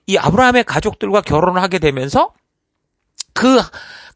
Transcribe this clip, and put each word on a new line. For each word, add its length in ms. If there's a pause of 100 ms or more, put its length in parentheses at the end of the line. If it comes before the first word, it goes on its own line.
이 120
아브라함의 460
가족들과 580
결혼을 400
하게 160
되면서 560 (1000)
그 260 (580)